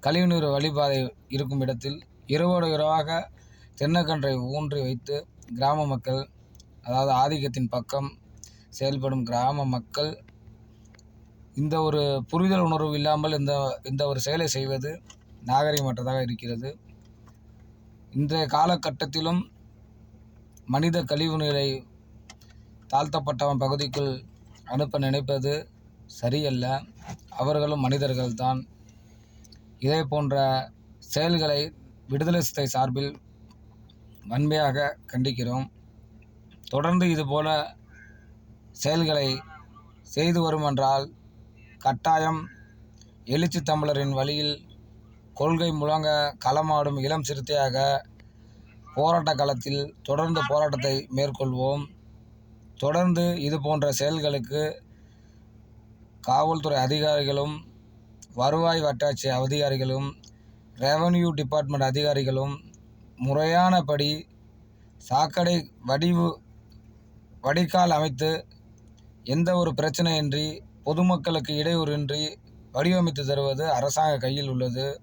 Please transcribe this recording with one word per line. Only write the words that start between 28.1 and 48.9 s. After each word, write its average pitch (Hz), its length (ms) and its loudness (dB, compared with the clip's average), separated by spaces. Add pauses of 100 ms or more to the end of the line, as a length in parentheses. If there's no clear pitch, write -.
இதே 156 240 0
போன்ற 143 320 -2 (640)
செயல்களை 156 640 0 (460)
விடுதலை 160 340 0
சிறுத்தை - 240 -2
சார்பில் 131 460 -2 (1160)
வன்மையாக 143 680 0 (100)
கண்டிக்கிறோம். 127 580 -2 (1000)
தொடர்ந்து 170 460 0
இதுபோல 151 380 0 (1200)
செயல்களை 151 560 0 (720)
செய்து 170 400 0
வருமென்றால் 139 640 2 (720)
கட்டாயம் 156 640 0 (840)
எழுச்சி 156 360 0
தமிழரின் 147 500 0
வழியில் 147 440 -2 (800)
கொள்கை 165 380 0
முழங்க 151 380 0 (300)
களமாடும் 147 600 2
இளம் 147 240 0
சிறுத்தையாக 135 540 -2 (1160)